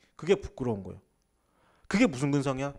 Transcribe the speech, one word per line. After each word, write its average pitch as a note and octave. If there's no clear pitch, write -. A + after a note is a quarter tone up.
그게 E3+
부끄러운 A2+
거예요. F#2
그게 A3+
무슨 C#3
근성이야? C#3